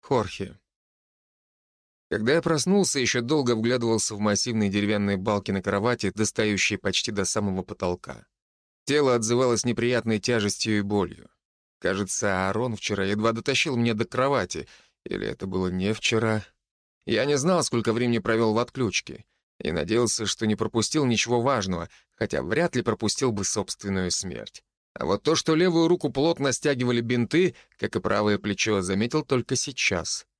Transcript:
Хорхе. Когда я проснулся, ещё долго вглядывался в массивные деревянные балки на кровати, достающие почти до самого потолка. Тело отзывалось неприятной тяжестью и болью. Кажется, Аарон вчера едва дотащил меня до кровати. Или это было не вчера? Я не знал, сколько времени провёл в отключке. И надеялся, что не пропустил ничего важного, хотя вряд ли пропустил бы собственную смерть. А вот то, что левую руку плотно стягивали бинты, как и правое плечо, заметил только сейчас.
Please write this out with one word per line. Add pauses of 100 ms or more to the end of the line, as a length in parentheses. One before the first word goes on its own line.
Хорхе. (1500)
Когда
я
проснулся,
ещё
долго
вглядывался
в
массивные
деревянные
балки
на
кровати,
достающие
почти
до
самого
потолка. (580)
Тело
отзывалось
неприятной
тяжестью
и
болью. (500)
Кажется,
Аарон
вчера
едва
дотащил
меня
до
кровати. (340)
Или
это
было
не
вчера? (600)
Я
не
знал,
сколько
времени
провёл
в
отключке. (340)
И
надеялся,
что
не
пропустил
ничего
важного, (280)
хотя
вряд
ли
пропустил
бы
собственную
смерть. (320)
А
вот
то,
что
левую
руку
плотно
стягивали
бинты, (220)
как
и
правое
плечо,
заметил
только
сейчас. (140)